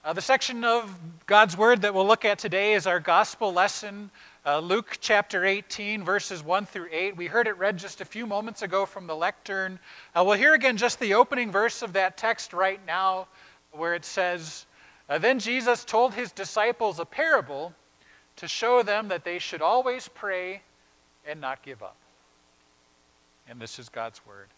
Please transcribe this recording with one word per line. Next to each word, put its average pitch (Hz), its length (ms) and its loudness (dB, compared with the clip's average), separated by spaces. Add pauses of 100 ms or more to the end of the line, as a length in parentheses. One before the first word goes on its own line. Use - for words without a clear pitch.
Uh, 156 80 -4
the 185 80 -4
section 262 420 0
of 226 320 0 (300)
God's 202 320 6
Word 220 240 6
that 202 140 0
we'll 190 100 4
look 220 200 4
at 208 120 2
today 202 360 0
is 190 120 2
our 180 140 2
gospel 185 520 2
lesson, 202 600 -2 (340)
uh, 147 140 0
Luke 180 420 -4
chapter 202 420 2
eighteen, 202 600 -4
verses 185 400 -4
one 180 240 -2
through 175 240 -12
eight. 180 260 -4
We 175 80 -8
heard 226 220 2
it 202 100 -4
read 196 200 0
just 185 240 -14
a 185 40 -10
few 226 220 -10
moments 214 340 -6
ago 196 240 0
from 190 220 -16
the 160 80 -6
lectern. 190 640 -4 (360)
Uh, 175 80 6
we'll 202 140 6
hear 277 160 6
again 254 240 2
just 233 220 0
the 202 160 2
opening 247 340 4
verse 202 320 0
of 180 120 -10
that 185 240 0
text - 360 -4
right 196 320 0
now, 185 400 -2 (460)
where 165 240 -2
it 170 100 -8
says, 175 600 -4 (420)
uh, 143 80 0
"Then 240 220 2
Jesus 233 440 0
told 233 300 2
his 226 180 -8
disciples 214 680 -2
a 170 60 -6
parable 170 680 -2 (640)
to - 120 -14
show 240 360 2
them 208 240 -2
that 180 160 -4
they 175 160 -6
should 165 240 -6
always 247 440 0
pray 190 540 -8 (640)
and 151 160 -12
not 135 220 -8
give 127 180 -16
up." 92 140 -16 (1500)
And 120 100 -18
this 113 180 -14
is 120 120 -20
God's 113 360 -10
word. 101 220 -20 (100)